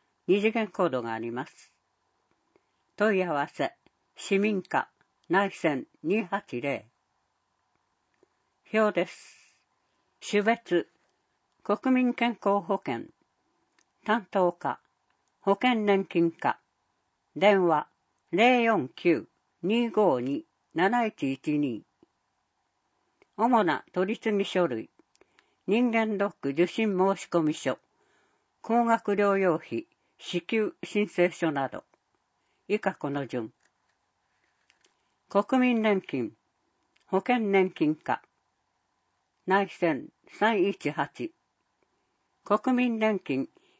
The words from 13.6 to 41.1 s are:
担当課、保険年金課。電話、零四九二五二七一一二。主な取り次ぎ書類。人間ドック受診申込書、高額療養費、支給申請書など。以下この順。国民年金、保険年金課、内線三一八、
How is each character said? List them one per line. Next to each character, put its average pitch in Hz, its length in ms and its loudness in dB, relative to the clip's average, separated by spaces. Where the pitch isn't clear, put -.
担 214 240 -2
当 185 220 2
課、 - 300 -6
保 196 120 2
険 226 300 2
年 196 220 2
金 170 280 0
課。 - 260 -4
電 190 320 4
話、 151 180 2
零 240 320 4
四 190 240 0
九 143 400 0
二 233 280 0
五 190 280 4
二 135 260 -4
七 220 320 0
一 143 260 -4
一 147 260 -4
二。 123 260 -4
主 233 260 4
な 160 300 0
取 190 220 -2
り - 60 -16
次 214 180 -2
ぎ 196 60 0
書 180 220 0
類。 120 240 -6
人 233 240 2
間 220 260 -2
ド 202 80 0
ッ 202 60 -4
ク - 160 -8
受 151 180 0
診 220 220 -2
申 190 420 0
込 156 220 0
書、 - 260 -4
高 233 220 2
額 226 280 0
療 202 240 2
養 190 180 2
費、 117 320 -8
支 - 240 -8
給 220 400 -2
申 208 240 -2
請 175 240 2
書 165 220 -2
な 139 160 -4
ど。 - 160 -12
以 208 140 -2
下 - 160 -4
こ 147 140 -6
の 139 180 -4
順。 117 240 -6
国 254 340 2
民 240 200 2
年 202 200 2
金、 123 300 -6
保 190 120 -2
険 226 340 -2
年 185 180 4
金 156 240 0
課、 - 280 -6
内 190 200 2
線 156 400 -4
三 208 240 2
一 185 260 -4
八、 143 420 -8